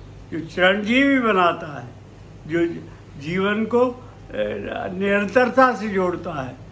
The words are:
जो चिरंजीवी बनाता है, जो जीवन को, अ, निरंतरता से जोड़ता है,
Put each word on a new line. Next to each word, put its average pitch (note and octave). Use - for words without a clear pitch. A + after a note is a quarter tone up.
जो D#3+
चिरंजीवी G#3
बनाता F3
है, B2
जो E3+
जीवन F#3+
को, B3
अ, -
निरंतरता A3+
से G3+
जोड़ता F3+
है, D3+